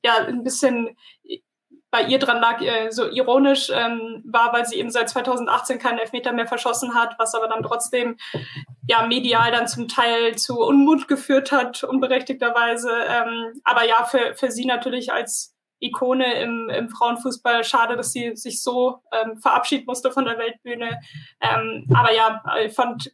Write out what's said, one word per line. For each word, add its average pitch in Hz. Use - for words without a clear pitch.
ja, 233
ein 247
bisschen 240
bei 233
ihr 262
dran 240
lag, 233
äh, 226
so 226
ironisch, 262
ähm, 226
war, 233
weil 233
sie 226
eben 233
seit 233
zweitausendachtzehn 247
keinen 233
Elfmeter 247
mehr 226
verschossen 240
hat, 233
was 226
aber 226
dann 226
trotzdem, 233
ja, 226
medial 233
dann 233
zum 240
Teil 233
zu 240
Unmut 277
geführt 269
hat, 247
unberechtigterweise. 247
Ähm, 233
aber 233
ja, 233
für, 240
für 254
sie 233
natürlich 247
als -
Ikone 254
im, 233
im 240
Frauenfußball 240
schade, 240
dass 254
sie 233
sich 226
so, 247
ähm, 226
verabschieden 240
musste 254
von 262
der 233
Weltbühne. 233
Ähm, 226
aber 226
ja, 220
ich 220
fand 240